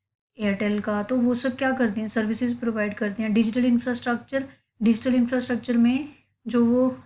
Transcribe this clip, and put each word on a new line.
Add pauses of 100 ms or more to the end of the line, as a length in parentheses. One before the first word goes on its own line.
(380)
Airtel
का,
तो
वो
सब
क्या
करते
हैं?
Services
provide
करते
हैं।
Digital
infrastructure, (340)
digital
infrastructure
में (380)
जो
वो